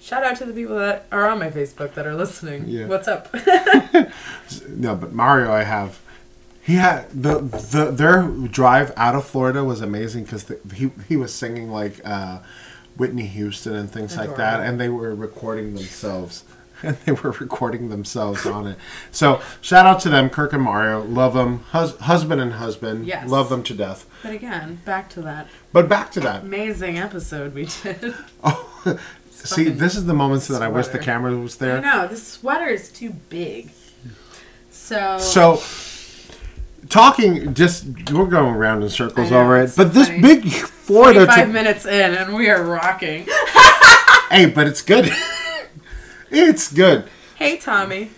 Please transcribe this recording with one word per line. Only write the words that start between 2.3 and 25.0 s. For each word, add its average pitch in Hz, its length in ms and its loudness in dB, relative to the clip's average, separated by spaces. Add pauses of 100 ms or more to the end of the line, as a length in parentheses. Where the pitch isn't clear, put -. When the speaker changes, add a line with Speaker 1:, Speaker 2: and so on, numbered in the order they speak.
Speaker 2:
Yeah. 113 220 -8
Speaker 1:
What's 190 180 -4
up? - 260 -8
Speaker 2:
<laughs> 359 800 2 (560)
No, 120 280 -6
but - 160 -12
Mario, 120 400 2
I 107 100 0
have. 104 380 -6 (600)
He 170 140 0
had 180 340 0
the, 143 300 -2
the, 135 500 -4
their 160 320 4
drive 127 760 2
out 120 180 0
of 139 120 -4
Florida 131 360 -2
was 123 200 -6
amazing 110 440 -8
'cause 104 180 -12
the, 110 140 -16 (160)
he, 127 160 -6 (200)
he 160 60 0
was 131 180 -4
singing, 117 360 -10
like, 104 360 -10
uh, 95 320 -10 (580)
Whitney 123 300 -6
Houston 104 480 -10
and 104 160 -10
things 104 260 -12
like - 200 -10
that, 113 240 -4
Speaker 1:
Adorable. 110 100 -6
Speaker 2:
and 120 100 -6
they 123 80 -4
were 117 260 -8
recording 107 600 -12
themselves. 92 760 -12
<laughs> - 60 -20 (280)
And 151 140 -6 (100)
they 151 60 0
were 131 180 -4
recording 120 580 -8
themselves 104 560 -8
on 104 220 -8
it. 95 100 -12 (340)
So 143 300 2 (220)
shout 185 240 8
out 185 140 6
to 175 100 -2
them, 135 180 4
Kirk 147 240 -4
and 147 100 -2
Mario. 110 400 -2
Love 120 320 -2
'em. 123 260 -2 (100)
Hus-, 165 280 -4
husband 156 440 0
and 117 120 -6
husband. 113 520 -10
Speaker 1:
Yes. 120 220 -10
Speaker 2:
Love 131 200 0
them 127 140 -6
to 120 120 -10
death. 98 300 -10 (180)
Speaker 1:
But 220 100 -14
again, 175 520 -14
back 190 260 -8